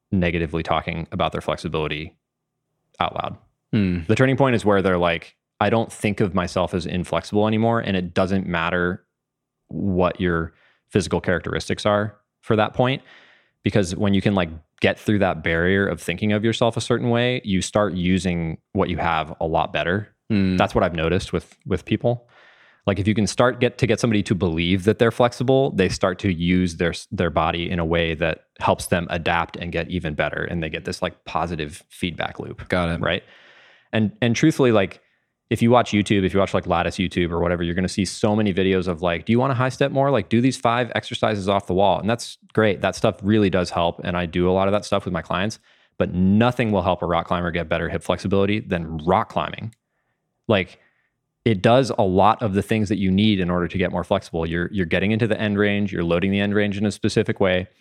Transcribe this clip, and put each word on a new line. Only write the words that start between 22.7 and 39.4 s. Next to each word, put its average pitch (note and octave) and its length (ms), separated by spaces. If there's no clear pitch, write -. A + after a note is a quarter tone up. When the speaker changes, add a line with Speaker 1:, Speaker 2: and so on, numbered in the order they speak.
Speaker 1:
Like, G2 140
if G2 80
you G#2+ 80
can G2 140
start B2 320
get, A#2+ 180
to B2+ 80
get G#2+ 140
somebody G#2+ 240
to - 100
believe F2 500
that G#2 140
they're A#2 140
flexible, C3 580
they - 180
start F#2+ 300
to G2 140
use F2 440
their E2+ 140
s-, - 220
their F2 180
body E2+ 400
in F2 80
a E2+ 60
way E2 320
that D#2+ 300
helps - 280
them F2 220
adapt E2+ 480
and F2 140
get E2+ 180
even E2 260
better. D#2 280
And E2+ 200
they D#2+ 60
get D#2+ 160
this, - 160
like, F2+ 240
positive D#2+ 640
feedback - 520
loop. - 280
Speaker 2:
Got F2+ 200
it. E2+ 120
Speaker 1:
Right. F2+ 220
And, A2 180
and A#2 140
truthfully, C#3+ 380
like, G2 280
if A2+ 100
you A#2 100
watch A#2+ 220
YouTube, G#2 320
if F2 80
you G2 80
watch, F#2+ 140
like, F#2 120
Lattice E2+ 300
YouTube F2 340
or E2+ 80
whatever, F2 240
you're E2+ 120
gonna F#2 140
see F#2+ 180
so G#2 280
many G#2 200
videos F#2+ 340
of, E2+ 140
like, F2 240
"Do A2+ 60
you A#2 60
wanna C3+ 140